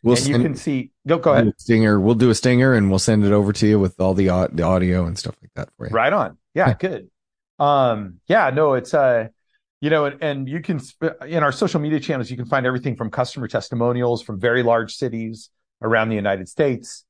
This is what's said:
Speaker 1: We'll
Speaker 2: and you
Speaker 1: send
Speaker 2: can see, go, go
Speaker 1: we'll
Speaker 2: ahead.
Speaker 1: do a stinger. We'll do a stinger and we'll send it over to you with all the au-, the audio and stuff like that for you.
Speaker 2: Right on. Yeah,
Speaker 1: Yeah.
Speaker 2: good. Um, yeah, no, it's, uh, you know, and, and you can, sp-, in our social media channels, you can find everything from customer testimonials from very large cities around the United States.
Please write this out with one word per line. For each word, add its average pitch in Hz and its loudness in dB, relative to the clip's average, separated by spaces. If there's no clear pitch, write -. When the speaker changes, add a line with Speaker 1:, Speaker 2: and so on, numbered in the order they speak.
Speaker 1:
We'll 120 4
Speaker 2:
and 131 0
you 143 2
Speaker 1:
send 120 4
Speaker 2:
can 147 -2
see, 135 -6
go, 165 2
go 165 2
Speaker 1:
we'll 131 4
Speaker 2:
ahead. 117 4
Speaker 1:
do 104 0
a - -20
stinger. 110 4
We'll 110 4
do 123 4
a 110 4
stinger 127 2
and 101 2
we'll 95 2
send 104 2
it 101 4
over 104 4
to 107 0
you 104 4
with 95 -2
all 95 0
the 95 2
au-, 90 0
the 82 -4
audio 90 0
and 85 -6
stuff - -10
like - -20
that - -12
for 117 -12
you. - -8
Speaker 2:
Right 127 2
on. 131 -4
Yeah, 165 2
Speaker 1:
Yeah. 120 2
Speaker 2:
good. 135 -8
Um, 120 0
yeah, 160 2
no, 147 2
it's, 123 -6
uh, 123 2
you 147 -2
know, 151 2
and, 139 -6
and 139 -6
you 160 -6
can, 165 -4
sp-, - -8
in 165 -2
our 143 2
social 175 -2
media 151 -2
channels, 131 -4
you 123 -10
can 123 -10
find 127 -2
everything 127 -4
from 110 -6
customer 127 -6
testimonials 120 -2
from 104 -12
very 120 2
large 117 0
cities 113 -8
around 113 0
the 110 -2
United 98 -2
States. - -4